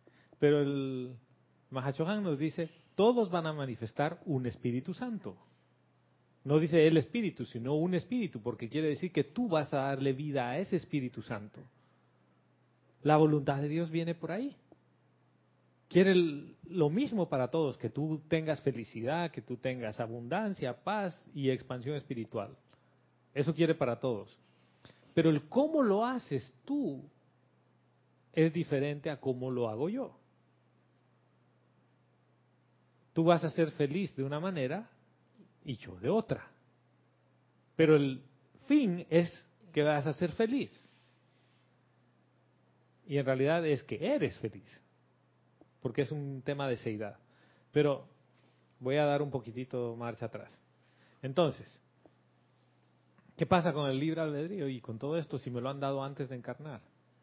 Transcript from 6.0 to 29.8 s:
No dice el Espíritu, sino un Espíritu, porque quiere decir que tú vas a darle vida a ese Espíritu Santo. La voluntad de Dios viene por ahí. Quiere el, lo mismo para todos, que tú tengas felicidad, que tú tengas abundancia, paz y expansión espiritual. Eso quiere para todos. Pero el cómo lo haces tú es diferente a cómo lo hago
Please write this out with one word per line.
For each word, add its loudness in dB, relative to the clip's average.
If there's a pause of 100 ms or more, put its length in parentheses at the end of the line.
No 4
dice 6
el 8
Espíritu, 0
sino -4
un 2
Espíritu, -2
porque -6
quiere 0
decir -4
que 2
tú -2
vas 0
a 0
darle 0
vida -2
a -2
ese -4
Espíritu -4
Santo. -10 (1400)
La 6
voluntad 4
de -2
Dios -2
viene -4
por -8
ahí. -6 (1300)
Quiere 6
el, 2 (120)
lo 2
mismo 0
para 0
todos, -2
que -6
tú -4
tengas -2
felicidad, -4
que -12
tú -10
tengas -6
abundancia, -4
paz -4 (200)
y 0
expansión -4
espiritual. -8 (760)
Eso 0
quiere 4
para -2
todos. -4 (760)
Pero 6
el 2
cómo 4
lo 4
haces -4 (120)
tú -4 (1200)
es 4
diferente -2
a -6
cómo -2
lo 0
hago -4